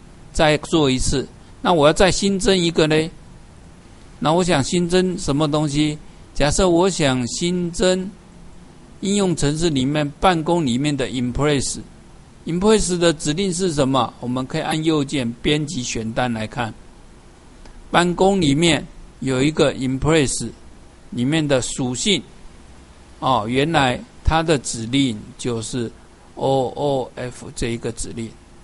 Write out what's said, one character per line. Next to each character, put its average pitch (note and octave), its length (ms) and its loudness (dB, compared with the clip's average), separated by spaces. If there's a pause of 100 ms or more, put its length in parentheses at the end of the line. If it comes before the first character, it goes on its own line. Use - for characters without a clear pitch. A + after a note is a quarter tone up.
(320)
再 D3+ 260 4
做 D3+ 340 2
一 B2+ 80 0
次， B2 280 0 (360)
那 F#3 100 2
我 D3 140 6
要 D#3+ 60 6
再 F#3 180 4
新 G3 280 0
增 G3 160 2
一 E3+ 140 2
个 E3 160 2
呢？ D#3 240 2 (1120)
那 D3+ 120 0
我 F3 120 2
想 E3 200 2
新 F3 240 0
增 F#3 300 2
什 - 180 -2
么 D3+ 140 0
东 D3+ 180 0
西？ D3+ 300 0 (360)
假 C#3+ 180 2
设 F#3 180 4
我 F3 200 4
想 C3 380 0
新 F3 440 -2
增 F#3 400 0 (920)
应 G3 140 0
用 F#3+ 200 2
程 D3 220 0
式 F3 120 0
里 C3+ 160 0
面 D3 240 -2 (100)
办 F3+ 240 2
公 E3+ 220 0
里 A#2+ 120 2
面 D3 180 0
的 B2+ 120 -2
Impress。 B2 720 -2 (640)
Impress F3+ 520 2
的 E3+ 140 4
指 D3+ 220 -2
令 F#3+ 180 -2
是 F3 220 -2
什 C#3 140 2
么？ C3 320 0
我 B2+ 80 -10
们 B2+ 180 -4
可 C#3+ 120 -6
以 D#3 40 -2
按 D#3 220 -4
右 D#3 200 2
键 C3+ 280 -4 (100)
编 D3+ 240 0
辑 C#3 160 -6
选 A2+ 320 -6
单 B2+ 180 -2
来 A2 140 -4
看。 A2 280 -6 (1160)
办 F3 260 2
公 G3 240 2
里 D3 140 4
面 D3+ 320 2 (340)
有 B2+ 220 0
一 C#3+ 80 2
个 D3+ 240 2
Impress C3 760 0 (600)
里 A#2+ 160 -4
面 D3+ 220 0
的 C3+ 140 2
属 B2+ 340 -6
性， E3+ 260 0 (1000)
哦， B2+ 280 0
原 C3+ 240 0
来 C3+ 280 2 (240)
它 D#3+ 200 2
的 D#3+ 160 2
指 A2+ 260 -8
令 A#2+ 340 0 (180)
就 A#2+ 240 -6
是 A2+ 300 -6 (440)
O C3+ 400 0
O C#3 400 -2
F A#2+ 400 -12
这 B2 140 -4
一 A#2 80 -4
个 A#2 140 -6
指 - 240 -10
令。 A2+ 140 -8 (340)